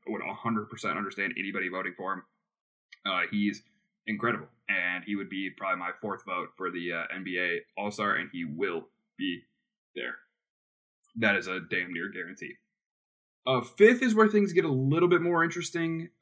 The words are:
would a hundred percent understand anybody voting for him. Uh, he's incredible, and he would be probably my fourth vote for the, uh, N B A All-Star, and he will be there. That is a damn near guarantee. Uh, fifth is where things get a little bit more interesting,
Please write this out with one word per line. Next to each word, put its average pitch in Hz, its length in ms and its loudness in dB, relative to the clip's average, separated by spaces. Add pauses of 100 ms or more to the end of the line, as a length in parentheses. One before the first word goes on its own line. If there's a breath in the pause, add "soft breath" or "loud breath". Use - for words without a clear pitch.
would 104 160 -4
a - 140 -6
hundred 110 340 -2
percent 92 300 -4
understand 98 360 -4
anybody 95 320 -4
voting 92 300 -6
for 95 160 -4
him. 92 100 -8 (840)
Uh, 92 140 0 (100)
he's 104 320 0 (420)
incredible, 110 440 -2 (200)
and 90 340 0
he 104 120 -4
would 95 160 -6
be 95 260 -6
probably 92 220 -2
my 90 200 -6
fourth 101 260 -6
vote 90 300 -4
for 92 140 -4
the, 87 240 -6
uh, 85 100 -4 (120)
N 92 80 -10
B 90 160 -4
A 87 200 -2 (160)
All-Star, 104 420 -2
and 87 140 -6
he 85 140 -6
will 82 380 -2 (340)
be 90 240 -4 (540)
there. - 220 -8 (960)
That 110 200 4
is 92 120 -2
a 92 120 -2
damn 87 320 -4
near 85 180 -6
guarantee. 87 440 -12 (920)
Uh, 131 140 2
fifth 240 420 8
is 233 100 4
where 214 140 8
things 208 260 4
get 170 120 4
a 156 60 0
little 143 380 4
bit 170 140 4
more 170 200 4
interesting, 165 680 -4 (120)